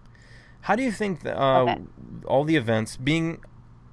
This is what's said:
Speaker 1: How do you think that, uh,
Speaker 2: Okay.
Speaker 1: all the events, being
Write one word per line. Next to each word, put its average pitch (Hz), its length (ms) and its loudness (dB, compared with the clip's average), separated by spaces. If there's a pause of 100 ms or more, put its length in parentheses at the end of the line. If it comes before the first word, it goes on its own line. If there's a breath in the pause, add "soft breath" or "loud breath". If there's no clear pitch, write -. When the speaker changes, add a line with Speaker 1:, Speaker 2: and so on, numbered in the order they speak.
(600 soft breath)
Speaker 1:
How 196 140 0
do 254 80 0
you 254 80 0
think 190 300 -4
that, - 180 -6
uh, 135 220 4
Speaker 2:
Okay. 123 160 2 (480)
Speaker 1:
all 135 180 2
the 160 140 4
events, 110 400 0
being 160 420 -2 (540)